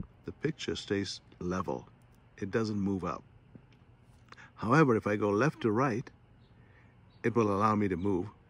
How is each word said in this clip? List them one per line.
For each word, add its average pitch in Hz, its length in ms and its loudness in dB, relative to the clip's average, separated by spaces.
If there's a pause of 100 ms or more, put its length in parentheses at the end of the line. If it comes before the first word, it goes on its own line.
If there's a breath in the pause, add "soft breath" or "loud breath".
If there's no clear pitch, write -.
(260)
the 101 60 -10
picture - 440 -6
stays - 460 -6 (160)
level. 87 500 -6 (520)
It 101 100 -6
doesn't 107 300 -2
move 95 240 -2
up. 80 200 -8 (1300 loud breath)
However, 127 400 4
if 98 100 0
I 104 120 0
go 104 120 2
left 117 320 0
to 113 100 2
right, 123 380 0 (1120 soft breath)
it 117 120 -2
will 107 160 4
allow 107 240 2
me 104 120 2
to 92 80 0
move 92 300 -2 (240)